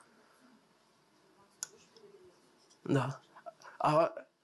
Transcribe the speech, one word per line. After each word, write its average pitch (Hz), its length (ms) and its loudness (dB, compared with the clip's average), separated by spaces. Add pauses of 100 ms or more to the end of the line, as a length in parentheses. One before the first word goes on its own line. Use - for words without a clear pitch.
(2750)
Да. 135 360 0 (600)
А, 151 320 4 (320)